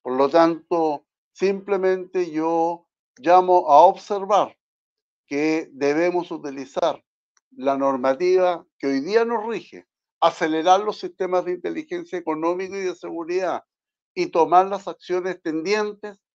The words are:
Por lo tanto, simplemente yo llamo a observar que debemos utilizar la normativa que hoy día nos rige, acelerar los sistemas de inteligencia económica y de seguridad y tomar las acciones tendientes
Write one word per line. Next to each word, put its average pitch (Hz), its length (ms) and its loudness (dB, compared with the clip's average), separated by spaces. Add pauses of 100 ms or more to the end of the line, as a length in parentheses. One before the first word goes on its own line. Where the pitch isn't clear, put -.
Por 127 120 -6
lo 135 160 2
tanto, 165 760 0 (280)
simplemente 190 960 -2
yo 165 560 -4 (300)
llamo 180 520 4
a 147 160 10
observar 190 680 0 (720)
que 156 440 -2
debemos 165 580 0
utilizar 147 760 -6 (480)
la 131 260 -2
normativa 139 880 0 (120)
que 139 100 -6
hoy 139 140 -2
día 214 240 0
nos 233 220 -6
rige, 202 400 -12 (340)
acelerar 165 600 2
los 208 180 -6
sistemas 180 460 -4
de 180 80 -4
inteligencia 175 680 -8
económica 170 580 -4
y 196 40 -6
de 180 140 -6
seguridad 170 680 -6 (520)
y 175 120 -2
tomar 175 400 4
las 196 200 -8
acciones 180 540 -6
tendientes 202 760 -4 (180)